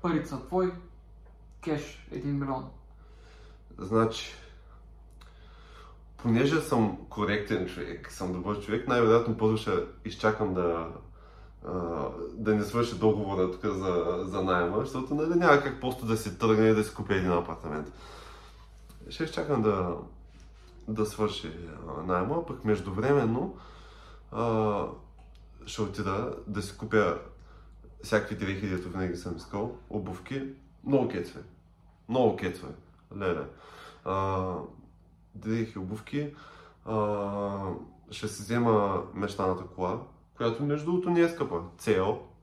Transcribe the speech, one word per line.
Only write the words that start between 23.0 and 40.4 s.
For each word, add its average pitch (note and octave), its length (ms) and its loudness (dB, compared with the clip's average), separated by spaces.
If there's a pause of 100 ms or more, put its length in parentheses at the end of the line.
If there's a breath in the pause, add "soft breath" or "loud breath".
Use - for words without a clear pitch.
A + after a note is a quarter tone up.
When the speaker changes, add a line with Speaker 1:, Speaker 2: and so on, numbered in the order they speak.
Speaker 2:
а, A2 500 0 (840)
ще - 160 -6
отида G2 540 -2 (120)
да G2+ 140 -4
си - 160 -8
купя G#2+ 400 4 (840 soft breath)
всякакви - 320 2
дрехи, F#2+ 340 -2
дето F2+ 200 -2
винаги F2+ 260 -2
съм F2 220 -6
искал, G#2+ 340 -6 (180)
обувки, G2+ 540 -6 (400)
много C3+ 240 4
кецове, - 360 -6 (680)
много A#2+ 260 4
кецове, F2+ 360 -6 (460)
леле. E2+ 260 0 (640 loud breath)
А, F#2+ 460 0 (840)
дрехи, A2 440 -2
обувки, C#3+ 540 -6 (520 loud breath)
а, A2 100 -4 (1160)
ще - 160 -8
си G#2 140 -8
взема G#2+ 600 4 (120)
мечтаната F#2+ 520 -2
кола, F#2 340 -4 (380)
която A#2+ 260 0